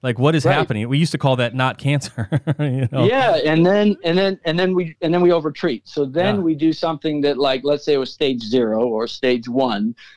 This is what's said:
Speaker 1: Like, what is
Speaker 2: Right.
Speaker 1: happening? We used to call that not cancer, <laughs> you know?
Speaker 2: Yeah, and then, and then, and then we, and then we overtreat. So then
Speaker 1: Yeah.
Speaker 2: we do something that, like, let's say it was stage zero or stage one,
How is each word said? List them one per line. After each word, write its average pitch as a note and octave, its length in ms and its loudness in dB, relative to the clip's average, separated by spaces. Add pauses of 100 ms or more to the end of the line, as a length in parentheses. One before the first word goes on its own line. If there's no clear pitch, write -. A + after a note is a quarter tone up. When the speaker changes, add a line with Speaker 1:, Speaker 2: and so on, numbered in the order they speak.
Speaker 1:
Like, A#2+ 160 -2
what C#3+ 160 2
is C#3+ 100 2
Speaker 2:
Right. E3 100 4
Speaker 1:
happening? A2+ 340 -2
We C3+ 100 0
used D#3+ 140 0
to D3 60 -4
call C3 180 2
that A#2+ 180 -2
not B2+ 240 -2
cancer, C#3 520 -4
<laughs> C#3+ 300 -2
you C3+ 320 -2
know? C3+ 140 2
Speaker 2:
Yeah, A#3 380 2
and D#3+ 220 4
then, G#3 380 2
and E3+ 120 0
then, F#3+ 280 0
and E3 140 -2
then F#3 160 0
we, F3 260 -4
and E3 120 0
then F3 80 2
we F3 120 4
overtreat. D3+ 560 -2
So D3 160 -2
then F3 320 -2
Speaker 1:
Yeah. G3 60 -2
Speaker 2:
we D#3+ 120 0
do D#3 180 0
something D#3 500 -4
that, C#3+ 160 0
like, C3+ 260 0
let's C#3+ 200 -2
say D3+ 100 2
it C#3 40 4
was B2+ 140 -4
stage C3+ 300 -2
zero A2+ 440 0
or A2+ 220 -2
stage B2 400 -2
one, A#2 480 -2 (200)